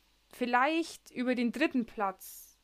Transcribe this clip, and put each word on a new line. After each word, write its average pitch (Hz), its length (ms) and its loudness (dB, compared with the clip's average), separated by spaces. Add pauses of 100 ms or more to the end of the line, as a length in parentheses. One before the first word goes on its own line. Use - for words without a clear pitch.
(300)
vielleicht 262 800 0
über 247 240 0
den 240 180 2
dritten 269 360 0
Platz - 760 -8